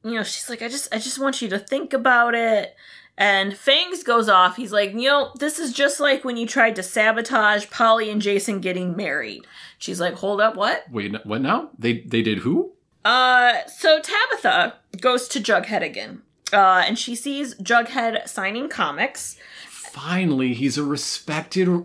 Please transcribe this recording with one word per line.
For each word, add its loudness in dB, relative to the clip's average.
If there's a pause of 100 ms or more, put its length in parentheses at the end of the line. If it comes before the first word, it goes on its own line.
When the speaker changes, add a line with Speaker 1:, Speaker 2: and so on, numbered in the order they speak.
Speaker 1:
You -6
know, -4
she's -8
like, -10
"I -8
just, -8
I -4
just -6
want -2
you -4
to -2
think -4
about 4
it." 0 (400)
And 2
Fangs 2
goes 2
off. 6
He's -8
like, 2
"You 0
know, 2
this -2
is -4
just 2
like 2
when -4
you -4
tried 2
to -6
sabotage 0
Polly 4
and -2
Jason -2
getting -4
married." -6 (320)
She's -8
like, -2
"Hold -4
up, 2
what?" -2
Speaker 2:
Wait, -4
n-, -8
what -2
now? 0
They, 0
they -2
did 0
who? 0 (340)
Speaker 1:
Uh, 4
so 2
Tabitha 0 (240)
goes 0
to -4
Jughead 0
again. -10 (300)
Uh, 6
and -2
she -8
sees -6
Jughead 0
signing -6
comics. -4 (300)
Speaker 2:
Finally, -2
he's -2
a -2
respected -4 (180)